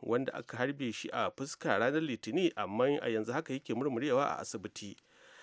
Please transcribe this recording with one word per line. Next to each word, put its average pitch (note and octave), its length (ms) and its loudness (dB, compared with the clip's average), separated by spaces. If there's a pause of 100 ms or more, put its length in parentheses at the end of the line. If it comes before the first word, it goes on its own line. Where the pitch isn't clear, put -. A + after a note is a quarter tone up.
wanda B2+ 320 0
aka - 220 -8
harbe C3+ 360 -2
shi - 200 -8
a A#2+ 180 0
fuska C3+ 480 0
ranar C#3+ 240 4
Litini, C3 540 0
amma G#2+ 280 2 (160)
a - 80 -2
yanzu A2 240 0
haka C#3+ 220 -2
yake C3+ 200 -6
murmurewa C3+ 600 2
a - 60 -6
asibiti. G#2 540 -8 (460)